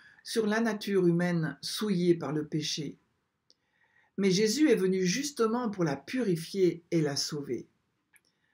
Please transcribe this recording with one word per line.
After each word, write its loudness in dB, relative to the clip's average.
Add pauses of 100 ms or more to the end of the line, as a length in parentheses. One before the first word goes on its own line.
(260)
sur -2
la 2
nature 0
humaine 0
souillée 0
par -6
le -2
péché. -6 (1200)
Mais 2
Jésus 4
est 8
venu 2
justement -2
pour -2
la 0
purifier -2
et 2
la -2
sauver. -6 (880)